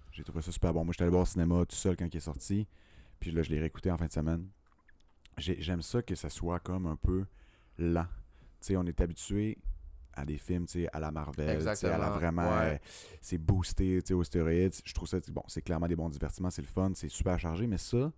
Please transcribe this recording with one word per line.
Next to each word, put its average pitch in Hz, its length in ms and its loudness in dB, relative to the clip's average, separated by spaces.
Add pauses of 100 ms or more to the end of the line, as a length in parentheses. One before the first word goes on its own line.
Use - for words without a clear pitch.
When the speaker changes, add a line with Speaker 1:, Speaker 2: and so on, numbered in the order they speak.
(100)
Speaker 1:
J'ai - 140 -12
trouvé - 180 -6
ça 90 100 -6
super 85 220 2
bon. 82 100 2
Moi, 87 80 0
j'étais 87 120 2
allé 87 60 6
voir 90 120 8
au 90 40 6
cinéma 87 380 4
tout - 100 -2
seul 92 220 2
quand 87 80 -4
il 85 100 -4
est 82 60 -4
sorti. 98 460 -2 (520)
Puis 87 120 -4
là, 82 120 2
je 76 60 0
l'ai 76 120 0
réécouté 80 300 -2
en 85 60 2
fin 82 100 0
de 76 60 -6
semaine. 82 340 0 (920)
J'ai, 82 240 -2
j'aime 87 180 0
ça 120 220 -2
que 98 120 -4
ça 78 140 -6
soit 85 320 -2
comme 90 260 -4
un 80 100 -2
peu 92 280 2 (540)
lent. 85 280 2 (540)
Tu - 80 -8
sais, 98 80 2
on 90 80 0
est 85 160 0
habitué 101 560 0 (560)
à 69 140 -6
des 76 100 -2
films, 87 300 -2
tu 87 160 -4
sais, 85 100 -2
à 80 80 -6
la 78 100 -4
Marvel, 76 360 -4 (120)
tu 78 60 -2 (100)
sais, - 140 -2
à - 80 2
la - 80 0
Speaker 2:
Exactement, - 60 0
Speaker 1:
vraiment, 85 320 0
Speaker 2:
ouais. 82 320 2
Speaker 1:
euh, 71 40 -4 (440)
c'est - 160 -4
boosté, 92 640 4
tu - 60 -8
sais, 92 60 4
aux 90 100 4
stéroïdes. 85 500 4 (100)
Je - 80 -12
trouve - 160 -4
ça, - 80 0 (140)
bon, 69 180 -6
c'est - 140 -6
clairement 85 260 0
des 85 80 2
bons 82 140 -2
divertissements, 76 400 -4
c'est 87 100 -6
le 71 80 -8
fun, 95 260 2
c'est 73 140 -6
super 90 300 0
chargé, 85 280 0
mais 98 120 0
ça 131 400 0